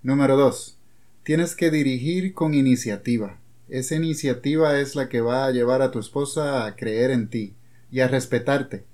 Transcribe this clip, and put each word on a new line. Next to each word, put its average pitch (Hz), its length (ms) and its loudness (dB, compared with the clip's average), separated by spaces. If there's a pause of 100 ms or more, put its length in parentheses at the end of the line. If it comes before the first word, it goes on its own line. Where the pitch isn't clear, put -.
Número 135 340 4
dos, 131 400 2 (460)
tienes 165 320 0
que 165 160 2
dirigir 151 640 0
con 156 200 0
iniciativa. 117 880 0 (300)
Esa 131 260 -4
iniciativa 151 840 0
es 139 160 -4
la 131 140 -4
que 120 120 0
va 123 240 0
a 135 60 2
llevar 127 300 2
a 131 80 2
tu 127 80 -6
esposa 139 680 -4
a 101 100 -8
creer 113 340 0
en 120 200 0
ti 110 260 -8 (360)
y 127 100 -2
a 127 60 4
respetarte. 131 880 -2